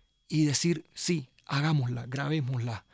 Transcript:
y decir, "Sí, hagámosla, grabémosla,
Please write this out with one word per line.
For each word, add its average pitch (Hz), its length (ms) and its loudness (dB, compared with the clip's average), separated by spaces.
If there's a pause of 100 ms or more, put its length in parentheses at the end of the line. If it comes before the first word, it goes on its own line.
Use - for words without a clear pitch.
(260)
y 156 200 4
decir, 156 480 0
"Sí, 160 340 -2 (160)
hagámosla, 139 640 0
grabémosla, 127 880 -2